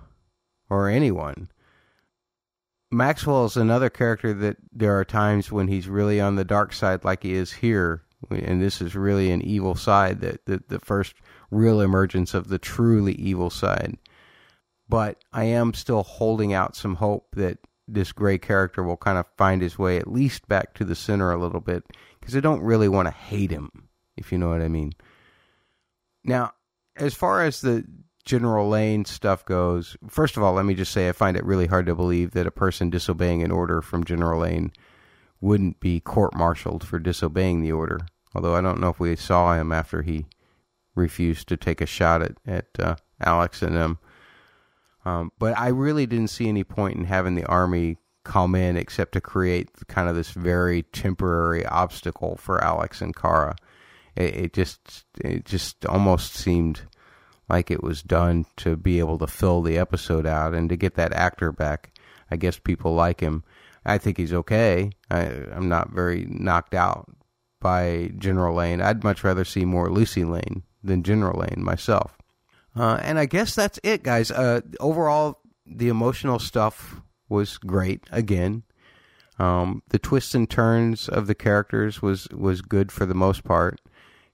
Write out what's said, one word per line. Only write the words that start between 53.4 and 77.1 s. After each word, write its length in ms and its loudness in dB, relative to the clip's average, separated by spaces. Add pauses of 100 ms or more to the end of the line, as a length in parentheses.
It, 180 0
it 200 -4
just, 500 -4 (160)
it 240 -4
just 400 -6
almost 480 2
seemed 540 0 (640)
like 200 0
it 120 -4
was 200 -6
done 440 2 (100)
to 180 0
be 240 2
able 200 0
to 80 -2
fill 340 2
the 160 0
episode 480 0
out 300 -2
and 160 0
to 60 -2
get 180 -2
that 180 0
actor 400 0
back. 400 -6 (380)
I 60 -4
guess 220 -2
people 360 -2
like 260 2
him. 240 -2 (400)
I 140 0
think 180 -2
he's 160 -4
okay. 600 2 (180)
I, 140 0 (280)
I'm 160 -4
not 220 0
very 400 -2
knocked 420 -2
out 380 0 (500)
by 560 0
General 380 0
Lane. 260 0
I'd 240 0
much 180 0
rather 220 2
see 220 -2
more 240 0
Lucy 340 2
Lane 380 -6 (200)
than 200 0
General 380 0
Lane 220 -4
myself. 540 -2 (600)
Uh, 260 0
and 180 0
I 60 2
guess 280 -2
that's 300 0
it, 180 0
guys. 300 0
Uh, 300 2 (180)
overall, 580 0 (260)
the 240 -2
emotional 520 0
stuff 600 -2 (260)